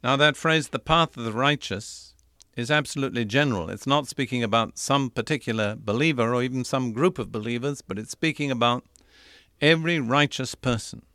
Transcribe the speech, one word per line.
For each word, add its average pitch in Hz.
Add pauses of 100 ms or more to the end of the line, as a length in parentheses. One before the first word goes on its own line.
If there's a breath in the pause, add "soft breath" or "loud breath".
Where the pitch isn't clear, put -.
Now 131
that 147
phrase, 160
"the 135
path 160
of 117
the 113
righteous," 127 (420)
is 120
absolutely 135
general. 110
It's 98
not 139
speaking 127
about 113
some 139
particular 110
believer 120
or 123
even 127
some 127
group 170
of 98
believers, 120
but -
it's 110
speaking 147
about 120 (800 soft breath)
every 160
righteous 131
person. - (100)